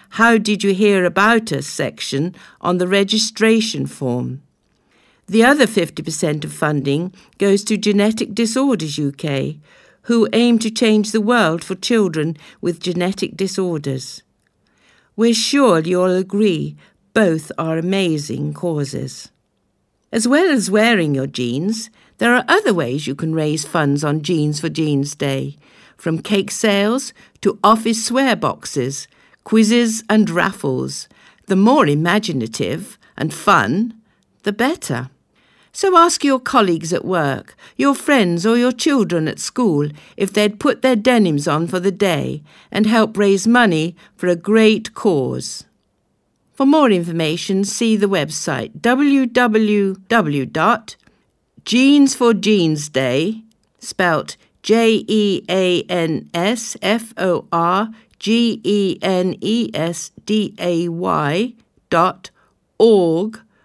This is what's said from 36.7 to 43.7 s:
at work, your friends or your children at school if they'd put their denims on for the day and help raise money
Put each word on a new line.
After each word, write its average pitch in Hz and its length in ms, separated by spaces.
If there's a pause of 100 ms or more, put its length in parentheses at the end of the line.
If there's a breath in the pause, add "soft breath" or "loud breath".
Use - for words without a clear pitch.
at - 140
work, 151 500 (220 loud breath)
your 277 180
friends 190 500
or 226 120
your 247 160
children 180 560
at - 100
school 151 480 (300 loud breath)
if 196 160
they'd 208 260
put - 220
their 262 160
denims 202 500
on 156 180
for 180 140
the 185 140
day 151 500 (300 soft breath)
and 214 120
help 220 320
raise 196 300
money 180 480 (180 soft breath)